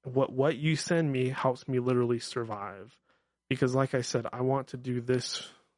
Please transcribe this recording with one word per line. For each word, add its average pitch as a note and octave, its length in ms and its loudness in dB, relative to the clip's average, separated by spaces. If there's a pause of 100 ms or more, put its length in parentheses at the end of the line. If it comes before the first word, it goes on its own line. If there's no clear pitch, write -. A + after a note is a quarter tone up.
What, C3 280 2
what C3+ 260 2
you D#3 180 2
send E3 360 2
me B2+ 180 0
helps C3 380 -2
me B2+ 120 2
literally B2 400 2
survive. G#2 800 -8 (500)
Because C3 280 2
like C3+ 180 2
I B2+ 80 2
said, A#2 320 -2
I A#2+ 80 -4
want C3 280 0
to - 80 -12
do B2 240 -4
this B2 460 -2 (300)